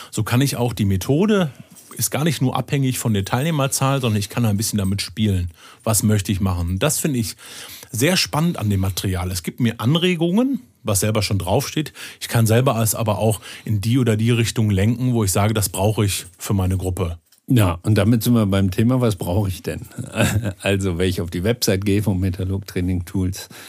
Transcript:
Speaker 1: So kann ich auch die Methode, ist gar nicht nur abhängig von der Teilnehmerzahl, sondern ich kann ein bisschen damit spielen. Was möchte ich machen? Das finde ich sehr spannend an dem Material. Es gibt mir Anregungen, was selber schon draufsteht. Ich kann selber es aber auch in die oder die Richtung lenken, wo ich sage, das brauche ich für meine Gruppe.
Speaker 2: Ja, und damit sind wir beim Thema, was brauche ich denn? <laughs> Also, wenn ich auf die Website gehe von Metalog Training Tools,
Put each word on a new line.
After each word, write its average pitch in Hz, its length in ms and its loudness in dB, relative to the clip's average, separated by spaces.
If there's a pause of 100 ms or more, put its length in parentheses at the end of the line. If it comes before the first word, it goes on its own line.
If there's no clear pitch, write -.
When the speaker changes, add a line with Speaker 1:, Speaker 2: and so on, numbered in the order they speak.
(100)
Speaker 1:
So 104 140 -4
kann 120 160 2
ich 139 160 0
auch 120 160 -2
die 101 140 0
Methode, 151 680 2 (440)
ist - 140 -4
gar 135 120 -4
nicht 160 180 0
nur 127 160 0
abhängig 135 420 -2
von 117 140 -2
der 98 120 0
Teilnehmerzahl, 135 760 0
sondern 110 200 0
ich 101 80 -4
kann 120 160 -2
ein 104 120 2
bisschen 107 220 -2
damit 98 240 0
spielen. 95 480 0 (320)
Was 107 220 0
möchte 107 260 2
ich 90 100 0
machen? 90 380 -2
Das 147 220 0
finde 139 180 -2
ich 113 160 -4 (560)
sehr 151 260 2
spannend 165 420 0
an 107 120 0
dem 95 100 2
Material. 92 520 -2
Es 90 100 -6
gibt - 160 -10
mir 117 220 0
Anregungen, 175 800 2 (240)
was 107 160 0
selber 110 220 0
schon 104 160 -2
draufsteht. 120 540 -2 (280)
Ich - 80 -10
kann 117 180 2
selber 117 340 4
es 110 140 0
aber 107 240 0
auch 107 220 0 (240)
in 104 160 -2
die 110 180 2
oder 117 180 2
die 110 140 2
Richtung 113 400 2
lenken, 117 420 2
wo 117 120 2
ich 92 80 0
sage, 107 220 2
das 98 160 0
brauche 104 340 2
ich - 220 -2 (120)
für - 160 -4
meine 92 220 2
Gruppe. 90 420 -4 (300)
Speaker 2:
Ja, 95 340 4
und 110 140 2
damit 107 260 4
sind 123 120 4
wir 113 120 4
beim 98 240 2
Thema, 120 300 2
was 113 160 2
brauche 95 320 -2
ich 92 140 -6
denn? 78 180 -6 (420)
<laughs> 107 400 0
Also, 98 360 0
wenn 92 100 2
ich 90 120 -2
auf 85 100 -4
die 87 120 -4
Website 101 420 0
gehe 101 180 2
von 95 180 0
Metalog 95 460 -2
Training 90 400 -2
Tools, 92 420 -4 (200)